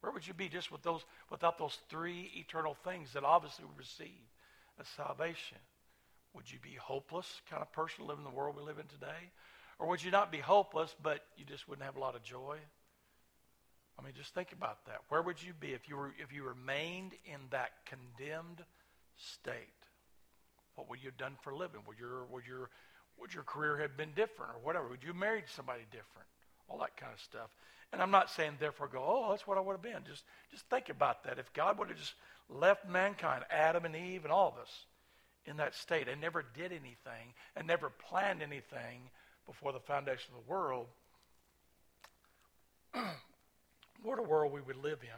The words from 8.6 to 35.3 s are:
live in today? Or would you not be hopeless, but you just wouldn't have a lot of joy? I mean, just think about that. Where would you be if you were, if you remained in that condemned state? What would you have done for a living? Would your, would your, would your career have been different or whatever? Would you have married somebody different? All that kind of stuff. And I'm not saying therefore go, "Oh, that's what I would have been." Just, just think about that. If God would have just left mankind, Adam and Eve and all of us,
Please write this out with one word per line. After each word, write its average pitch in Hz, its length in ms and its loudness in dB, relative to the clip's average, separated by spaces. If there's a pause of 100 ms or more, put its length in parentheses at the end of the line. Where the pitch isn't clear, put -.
live 151 160 -8
in 156 80 -10
today? 147 460 -12 (480)
Or - 80 0
would 170 160 2
you 180 80 0
not 196 200 8
be 156 60 -4
hopeless, 160 640 6
but 147 240 0 (100)
you 143 100 -16
just 139 220 -12
wouldn't 139 180 -8
have 139 100 -8
a 135 40 -8
lot 131 160 -2
of 120 60 -10
joy? 131 360 -10 (1400)
I 131 60 -16
mean, 135 120 -14
just 143 200 -16
think 180 160 -4
about - 340 -6
that. 113 240 -8
Where 156 120 4
would 170 200 -2
you 180 180 -12
be 143 140 -6
if 123 160 -10
you 147 80 -8
were, 139 220 -6
if 135 120 -10
you 143 120 -8
remained 147 720 -4 (120)
in 147 140 -12 (100)
that 127 220 -2 (140)
condemned 147 800 -10 (540)
state? - 380 -8 (1200)
What 135 140 -12
would 123 120 -8
you 135 80 -8
have 127 80 -16
done 135 240 -4
for - 80 -8
a 139 80 -6
living? 160 300 -6
Would 110 100 -14
your, 123 280 -8
would 123 200 -12
your, 127 240 -10 (480)
would - 160 -12
your 160 100 -8
career 147 360 2
have 147 180 -2
been 156 160 -4
different 208 380 0
or 120 100 -10
whatever? 151 260 0
Would 127 140 -10
you 147 80 -10
have 175 60 -6
married 202 320 0
somebody 127 440 -6
different? 110 360 -18 (420)
All - 100 -8
that - 160 -2
kind 135 160 -10
of 110 80 -16
stuff. 113 300 -10 (420)
And 190 100 2
I'm 185 100 6
not 196 180 10
saying 151 300 0
therefore 147 280 -2
go, 131 160 -4
"Oh, 214 280 4
that's 202 160 0
what 196 100 2
I 190 40 4
would 196 120 0
have 180 80 -6
been." 214 240 -8
Just, - 180 -14 (280)
just - 180 -18
think 262 200 2
about - 340 4
that. 131 160 -4
If 131 140 -10
God 196 260 4
would 196 100 0
have 170 80 -6
just 147 160 -8 (340)
left 180 400 8
mankind, 180 600 2
Adam 165 360 6
and 160 100 -2
Eve 180 280 -6
and 147 80 2
all 180 180 10
of - 120 -8
us, - 240 -14 (600)